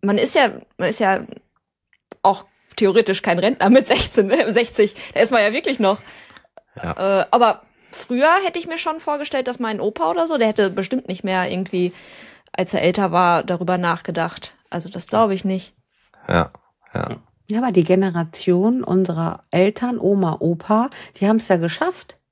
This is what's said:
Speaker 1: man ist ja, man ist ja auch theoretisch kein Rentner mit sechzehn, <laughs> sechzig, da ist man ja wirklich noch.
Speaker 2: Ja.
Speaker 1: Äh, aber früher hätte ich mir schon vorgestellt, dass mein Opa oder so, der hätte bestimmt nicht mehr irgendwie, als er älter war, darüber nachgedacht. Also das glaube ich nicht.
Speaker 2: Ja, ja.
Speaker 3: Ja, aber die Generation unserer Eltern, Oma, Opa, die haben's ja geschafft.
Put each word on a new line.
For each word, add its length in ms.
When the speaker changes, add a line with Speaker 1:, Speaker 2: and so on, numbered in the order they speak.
Speaker 1:
man 180
ist 160
ja, 160
man 120
ist 100
ja 260
auch 240
theoretisch 480
kein 160
Rentner 320
mit 160
sechzehn, 420
<laughs> 120
sechzig, 400
da 60
ist 100
man 100
ja 120
wirklich 260
noch. 180
Speaker 2:
Ja. 460
Speaker 1:
Äh, 100
aber 320
früher 380
hätte 140
ich 80
mir 100
schon 220
vorgestellt, 480
dass 100
mein 220
Opa 320
oder 160
so, 100
der 120
hätte 200
bestimmt 380
nicht 160
mehr 260
irgendwie, 440
als 240
er 80
älter 280
war, 320
darüber 360
nachgedacht. 760
Also 200
das 180
glaube 260
ich 120
nicht. 280
Speaker 2:
Ja, 240
ja. 240
Speaker 3:
Ja, 120
aber 120
die 140
Generation 1000
unserer 680
Eltern, 480
Oma, 440
Opa, 500
die 120
haben's 200
ja 80
geschafft. 640